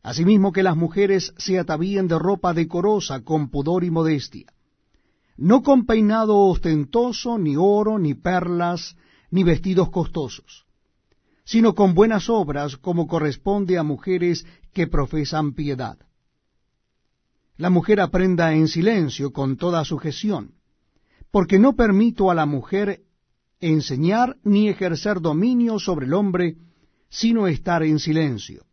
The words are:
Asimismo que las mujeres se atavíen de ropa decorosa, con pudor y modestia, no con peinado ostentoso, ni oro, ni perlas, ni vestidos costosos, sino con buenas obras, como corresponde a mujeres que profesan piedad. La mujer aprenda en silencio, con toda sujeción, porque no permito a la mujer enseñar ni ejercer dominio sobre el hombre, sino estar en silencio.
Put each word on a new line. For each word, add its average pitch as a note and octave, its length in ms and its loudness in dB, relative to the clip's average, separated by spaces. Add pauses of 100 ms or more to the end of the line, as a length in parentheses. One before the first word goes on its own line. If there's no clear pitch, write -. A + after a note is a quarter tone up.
Asimismo F#3 520 2
que G3 100 0
las F3+ 140 2
mujeres F#3 600 -2
se F#3 220 -4
atavíen F3+ 480 -2
de E3 140 0
ropa F3+ 340 -2
decorosa, E3+ 680 -2
con D3+ 260 -2
pudor D#3+ 320 -2
y F3 80 -2
modestia, D#3+ 560 -2 (920)
no A#3+ 280 4
con C4 220 4
peinado A3 520 2
ostentoso, G3 1000 0
ni D3+ 200 -2
oro, G#3 420 0
ni D3+ 160 -2
perlas, F3 800 -4 (340)
ni F#3 140 0
vestidos F3 480 2
costosos, - 760 -6 (760)
sino A3+ 300 4
con F#3+ 200 4
buenas G#3+ 360 2
obras, D3 460 -2
como E3+ 320 -4
corresponde F3 680 -2
a E3 60 -2
mujeres E3+ 640 -4 (260)
que F3 140 -2
profesan D3 680 -2
piedad. C3+ 440 -8 (1600)
La F3 140 -2
mujer G3 300 2
aprenda F3 540 0
en D#3 140 4
silencio, E3 640 -2
con C3+ 240 -4
toda E3+ 280 -2
sujeción, D#3 680 -6 (760)
porque F#3+ 280 4
no A#3+ 160 6
permito A3 560 2
a F3 60 2
la D#3 100 0
mujer F#3 560 -4 (560)
enseñar E3 840 0
ni G#3 240 4
ejercer F#3 520 -2
dominio G#3+ 600 0
sobre D3+ 260 -4
el C#3 80 -2
hombre, F3+ 440 0 (500)
sino A3+ 400 0
estar E3 340 -2
en D#3 160 2
silencio. D3+ 760 -4